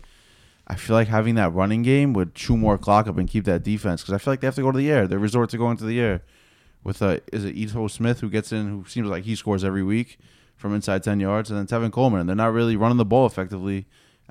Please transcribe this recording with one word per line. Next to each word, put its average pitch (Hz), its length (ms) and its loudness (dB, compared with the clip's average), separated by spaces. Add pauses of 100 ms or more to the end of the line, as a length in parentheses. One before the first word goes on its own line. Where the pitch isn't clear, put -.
(680)
I 92 100 -6
feel 110 200 0
like 113 120 4
having 110 260 2
that 95 180 2
running 104 300 0
game 135 320 4
would 90 200 0
chew - 220 0
more 107 220 2
clock 104 280 4
up 92 120 -2
and 90 100 0
keep 104 160 -2
that 87 180 2
defense, 98 400 -2
'cause 95 120 -4
I 98 40 -2
feel 139 140 -2
like 131 80 -2
they 131 60 -2
have 135 80 -2
to 139 80 -2
go 131 100 2
to 131 60 0
the 143 120 0
air. 120 160 4
They 95 120 -2
resort 107 320 0
to 120 80 -6
going 117 180 0
to 113 80 -10
the 117 160 -2
air 101 220 0 (600)
with, - 200 -4
uh, 95 160 2 (160)
is 101 100 -4
it 90 100 -6
Ito 107 340 -4
Smith 117 320 -2
who 110 100 -6
gets 107 200 -4
in, 107 180 -4
who 101 200 -8
seems 113 200 -4
like 92 160 -6
he 113 120 -4
scores 98 260 -2
every 95 200 -2
week 107 360 -2 (380)
from 101 180 -4
inside 101 280 -2
ten 101 180 0
yards, 104 300 -2
and 104 80 -4
then 95 80 -4
Tevin 117 260 -2
Coleman. 117 280 2
And 85 100 -2
they're 98 60 0
not 113 180 2
really 117 220 2
running 117 200 4
the 117 80 4
ball 120 220 4
effectively, 95 580 -4 (460)